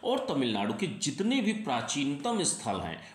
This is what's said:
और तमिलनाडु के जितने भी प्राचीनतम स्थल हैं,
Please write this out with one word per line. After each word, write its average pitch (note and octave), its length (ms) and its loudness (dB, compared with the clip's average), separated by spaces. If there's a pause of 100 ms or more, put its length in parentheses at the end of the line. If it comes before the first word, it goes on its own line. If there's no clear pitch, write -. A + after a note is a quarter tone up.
और B3+ 240 2
तमिलनाडु A2+ 460 2
के G3 120 0
जितने G3 540 0
भी G#3+ 120 2
प्राचीनतम C#3+ 920 0
स्थल G2+ 380 0
हैं, E2 200 -6 (140)